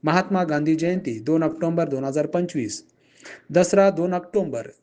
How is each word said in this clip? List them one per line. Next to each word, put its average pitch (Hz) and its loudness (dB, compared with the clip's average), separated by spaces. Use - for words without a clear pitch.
महात्मा 185 2
गांधी 151 2
जयंती 165 -2
दोन 160 0
ऑक्टोबर 165 -2
दोन 135 -4
हजार 143 -2
पंचवीस, 151 -4
दसरा 185 6
दोन 175 -2
ऑक्टोबर 170 -4